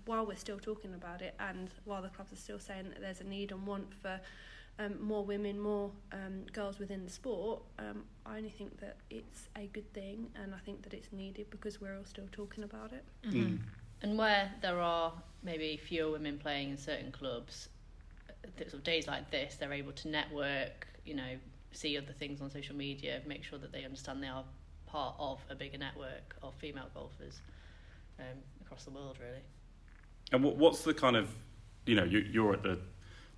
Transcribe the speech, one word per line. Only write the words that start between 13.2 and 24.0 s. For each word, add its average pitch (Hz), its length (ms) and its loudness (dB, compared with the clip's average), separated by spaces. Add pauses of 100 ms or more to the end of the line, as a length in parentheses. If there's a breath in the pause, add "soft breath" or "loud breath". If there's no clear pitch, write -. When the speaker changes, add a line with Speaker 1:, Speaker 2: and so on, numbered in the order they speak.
Speaker 2:
Mm-hmm. 147 140 6
Speaker 3:
Mm. 110 180 4 (420)
Speaker 4:
And 208 160 4
where 202 340 8 (100)
there 180 180 4
are 170 340 4 (300)
maybe 156 340 0
fewer 160 320 2
women 147 300 0
playing 143 320 0
in 139 80 -2
certain 131 320 -2
clubs, 123 580 -4 (880)
th-, - 140 -6
sort 143 80 -8
of - 40 -12
days 165 220 4
like 143 240 -2
this, 139 280 0
they're 143 160 -2
able 139 180 -2
to 139 160 -6
network, 147 800 0 (180)
you 156 80 -6
know, 131 240 -2 (360)
see 147 220 0
other 139 180 -2
things 143 280 -4
on 139 80 -4
social 143 260 -6
media, 139 520 -2
make 143 160 -6
sure 147 160 -8
that - 120 -10
they 139 140 -6
understand 135 380 -6